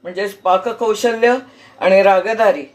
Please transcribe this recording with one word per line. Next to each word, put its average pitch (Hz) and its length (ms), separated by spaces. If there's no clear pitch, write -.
म्हणजेच 190 320
पाककौशल्य 226 1000
आणि 190 220
रागदारी 196 600